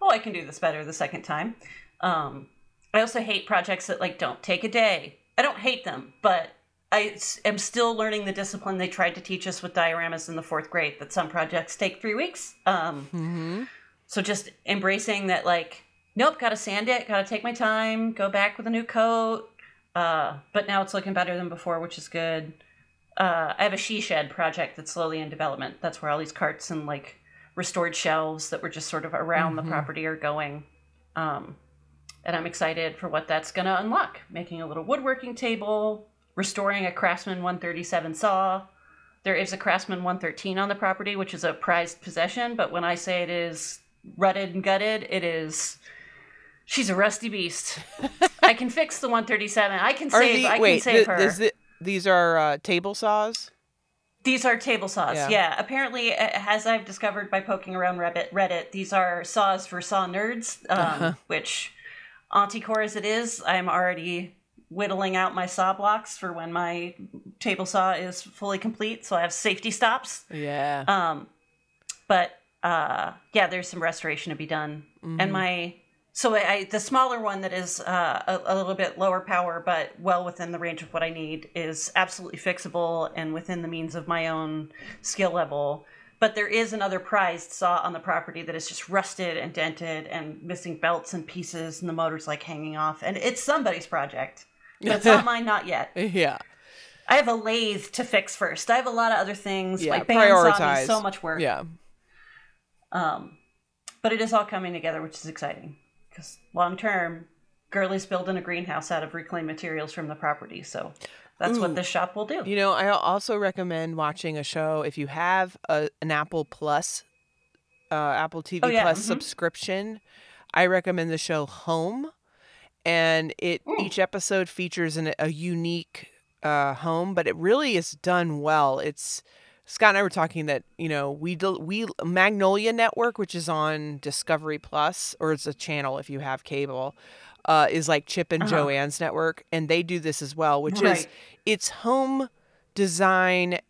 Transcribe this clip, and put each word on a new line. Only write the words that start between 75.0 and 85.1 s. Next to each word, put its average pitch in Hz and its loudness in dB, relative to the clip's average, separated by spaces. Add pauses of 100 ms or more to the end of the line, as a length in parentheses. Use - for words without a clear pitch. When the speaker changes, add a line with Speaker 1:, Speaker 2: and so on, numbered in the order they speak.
Speaker 2:
Mm-hmm. 165 -4
Speaker 1:
And 196 0
my, 180 -2 (380)
so 226 2
I, 214 6
I, 196 2
the 208 -2
smaller 254 2
one 196 -4
that 190 -4
is, 180 -4
uh, 175 0
a, 185 0
a 190 2
little 190 -2
bit 185 -2
lower 185 2
power, 180 0
but 165 0
well 180 2
within 175 -8
the 170 -6
range 165 -6
of 156 -18
what 165 -2
I 165 -2
need, 156 -8
is 160 -6
absolutely 185 -2
fixable 170 -2
and 160 -4
within 170 -6
the 165 -6
means 165 -6
of 165 -8
my 165 0
own 156 -4 (300)
skill 190 0